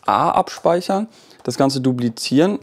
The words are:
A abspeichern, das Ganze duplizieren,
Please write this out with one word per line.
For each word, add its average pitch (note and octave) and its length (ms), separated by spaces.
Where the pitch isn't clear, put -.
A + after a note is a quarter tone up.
A A#2+ 240
abspeichern, G3 760
das B2 140
Ganze C3+ 240
duplizieren, B2+ 840